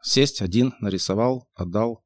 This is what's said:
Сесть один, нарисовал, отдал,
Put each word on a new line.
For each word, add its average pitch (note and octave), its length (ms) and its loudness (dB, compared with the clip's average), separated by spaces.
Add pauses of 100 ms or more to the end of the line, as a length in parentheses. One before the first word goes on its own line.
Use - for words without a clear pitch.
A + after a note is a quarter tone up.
Сесть - 400 2
один, A2+ 380 0
нарисовал, G#2 760 -2
отдал, G#2+ 500 -4